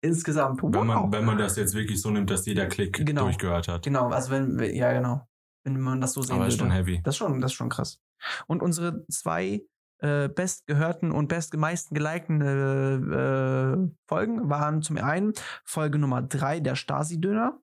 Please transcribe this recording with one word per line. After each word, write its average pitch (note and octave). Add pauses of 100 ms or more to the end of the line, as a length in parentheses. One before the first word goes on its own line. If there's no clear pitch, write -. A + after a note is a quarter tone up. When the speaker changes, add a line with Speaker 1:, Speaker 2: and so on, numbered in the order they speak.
Speaker 1:
Insgesamt. D3+
Speaker 2:
Wenn A2
man, A2+
Speaker 1:
Wow. G2
Speaker 2:
wenn G#2+
man A2
das G2+
jetzt F#2+
wirklich G#2
so A2
nimmt, G2+
dass F#2+
jeder G2
Klick F#2+
Speaker 1:
Genau. D3
Speaker 2:
durchgehört F#2
hat. E2+
Speaker 1:
Genau, C3
also B2+
wenn, C3+ (160)
ja, B2
genau. B2 (360)
Wenn C3+
man C3
das C3
so C3+
sehen B2+
Speaker 2:
Aber A#2
ist A#2+
Speaker 1:
würde. -
Speaker 2:
schon F#2
heavy. F2+
Speaker 1:
Das C#3
ist -
schon, C#3+
das C3
ist -
schon A#2+
krass. - (460)
Und E3+
unsere E3+
zwei, F#3+ (360)
äh, D3
bestgehörten E3
und D3
best-, E3
meisten D#3
gelikten, D#3
äh, C3+
äh, C3 (180)
Folgen A3
waren D3+
zum D3+
einen F#3 (300)
Folge D3+
Nummer C3
drei, C#3
der C3+
Stasi-Döner. F3